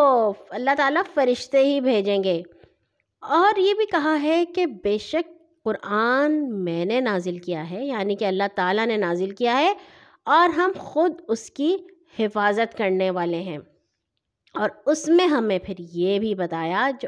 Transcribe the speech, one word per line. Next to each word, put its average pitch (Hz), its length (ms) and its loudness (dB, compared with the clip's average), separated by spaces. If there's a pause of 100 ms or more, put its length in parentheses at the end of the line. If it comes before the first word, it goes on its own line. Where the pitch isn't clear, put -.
(500)
اللہ 254 280 -2
تعالیٰ 294 240 2 (120)
فرشتے 269 500 2
ہی 285 180 2
بھیجیں 202 420 2
گے۔ 175 180 0 (800)
اور 392 380 2
یہ 392 140 4
بھی 427 120 0
کہا 311 380 0
ہے 330 220 2
کہ 349 200 -2
بے 208 320 -2
شک 320 340 -4 (320)
قرآن 240 1000 0
میں 170 220 -2
نے 226 140 0
نازل 180 380 -2
کیا 165 320 -6
ہے، 208 160 -8
یعنی 208 300 -4
کہ 208 100 -4
اللہ 196 300 -2
تعالیٰ 202 320 0
نے 220 100 0
نازل 180 320 -2
کیا 240 280 0
ہے 359 160 2 (520)
اور 330 240 4
ہم 349 280 0
خود 330 340 0 (160)
اس - 240 -4
کی 320 260 -2 (420)
حفاظت 208 580 0
کرنے 190 340 0
والے 175 300 -4
ہیں۔ 175 160 -10 (1000)
اور 214 140 -2 (160)
اس 302 220 0
میں 349 200 4
ہمیں 226 320 0
پھر 196 180 -10
یہ 175 420 -2
بھی 214 160 -2
بتایا 175 540 -2 (120)
جو - 60 -8